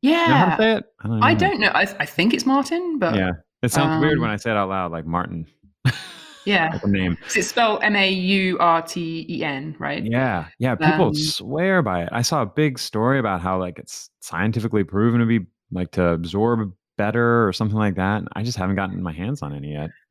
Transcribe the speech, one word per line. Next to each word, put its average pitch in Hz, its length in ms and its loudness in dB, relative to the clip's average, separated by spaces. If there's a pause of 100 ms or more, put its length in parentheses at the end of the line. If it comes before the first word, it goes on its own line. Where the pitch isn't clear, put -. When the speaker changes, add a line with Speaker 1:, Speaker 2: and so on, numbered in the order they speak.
Speaker 1:
Yeah. 320 180 4
Speaker 2:
You 339 80 2
know 311 80 6
how 196 80 6 (120)
to - 40 2
say 220 120 4
it? 208 100 -2 (160)
I - 80 -8
don't 110 160 2
Speaker 1:
I 294 80 6
Speaker 2:
even - 100 4
know. 381 80 2
Speaker 1:
don't 330 120 -2
know. 208 120 2
I, 156 80 2 (200)
I 147 40 -2
think 190 280 2
it's - 120 -2
Martin, 302 540 0
but, 165 160 0
Speaker 2:
Yeah. 92 160 2 (320)
It 120 80 2
sounds 147 300 2
weird 151 180 4
when 117 100 0
Speaker 1:
um, 104 40 -2
Speaker 2:
I 104 40 -4
say 117 140 -4
it 107 60 2
out 98 120 0
loud, 92 220 -2
like 82 160 -6
Martin. 87 400 -4 (380)
<laughs> 127 80 2 (520)
Speaker 1:
Yeah. 180 280 2
Speaker 2:
Like - 100 -8
a 101 60 0
name. 92 340 2
Speaker 1:
'Cause - 140 -4
it's 196 100 -2
spelled 220 340 2
M 214 140 2
A 190 160 2
U 190 480 0
R 165 220 4
T 165 480 -6
E 170 160 -4
N, 147 340 -6
right? 147 240 -6
Speaker 2:
Yeah. 113 440 0 (120)
Yeah. 123 160 0
People 156 320 4
Speaker 1:
Um, - 80 0
Speaker 2:
swear 156 680 0
by 90 220 0
it. 85 80 -6
I 117 100 -2
saw 143 200 0
a 113 40 0
big 139 320 0
story 120 400 0
about 104 220 0
how, 92 180 -2
like, 90 220 -4
it's - 300 -18 (100)
scientifically 107 640 -2
proven 113 380 2
to 117 40 4
be, 113 200 2 (260)
like, 90 200 -6
to 90 180 0
absorb 98 640 0 (240)
better 117 500 2
or 110 60 0
something 107 240 -2
like 104 180 0
that. 95 220 0
And - 180 -6
I 104 80 -6
just 120 140 -6
haven't 95 180 -2
gotten 92 260 -4
my 87 120 -6
hands 113 280 -8
on 73 140 -8
any 143 160 -12
yet. 151 180 -8 (220)